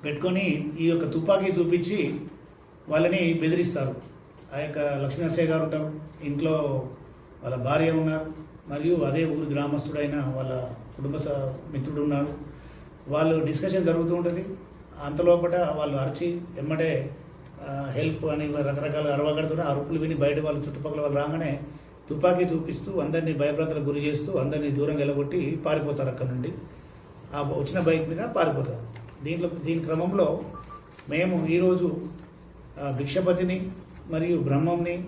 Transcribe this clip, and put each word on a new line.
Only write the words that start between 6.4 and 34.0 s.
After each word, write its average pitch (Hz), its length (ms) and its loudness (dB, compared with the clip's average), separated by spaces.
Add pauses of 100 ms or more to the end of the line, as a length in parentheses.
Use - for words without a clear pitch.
వాళ్ళ 123 140 -4
భార్య 151 340 4
ఉన్నారు, 156 420 0 (360)
మరియు 156 260 2
అదే 156 300 2
ఊరి 147 300 0
గ్రామస్తుడైన 147 680 -2 (140)
వాళ్ళ 131 280 -4 (320)
కుటుంబ 139 200 -4
స-, 135 560 -4
మిత్రుడు 147 300 -2
ఉన్నారు. 147 260 2 (800)
వాళ్ళు 160 360 4
డిస్కషన్ 185 400 2
జరుగుతూ 170 300 4
ఉంటుంది. 175 300 0 (580)
అంతలోపట 175 520 4
వాళ్ళు 151 420 2
అరిచి 170 440 -2 (180)
ఎమ్మటే, 151 520 0 (580)
ఆ, 139 240 -6
హెల్ప్ 156 320 0
అని 151 320 0
రకరకాల 147 560 0
అరవగడుతున్న 151 480 2
అరుపులు 143 380 0
విని 160 160 0
బయట 143 240 4
వాళ్ళు, 151 220 -2
చుట్టుపక్కల 147 400 -6
వాళ్ళు 143 160 0
రాగానే 151 440 0 (500)
తుపాకీ 175 340 4
చూపిస్తూ 165 560 -2
అందరినీ 160 320 0
భయభ్రాంతులకు 147 520 0
గురి 143 160 0
చేస్తూ 151 380 0
అందరినీ 147 300 0
దూరం 143 280 0
వెళ్ళగొట్టి 143 680 0
పారిపోతారు 143 420 0
అక్కడ 127 180 -4
నుండి. 123 260 -4 (840)
ఆ 143 80 -2
వచ్చిన 147 380 -2
బైక్ 160 280 4
మీద 165 100 -4
పారిపోతారు. 151 720 -2 (320)
దీంట్లో, 170 260 -2 (140)
దీని 165 160 0
క్రమంలో 170 600 2 (680)
మేము 165 380 2
ఈరోజు, 180 500 4 (840)
ఆ, 143 180 -4
భిక్షపతిని 180 720 2 (420)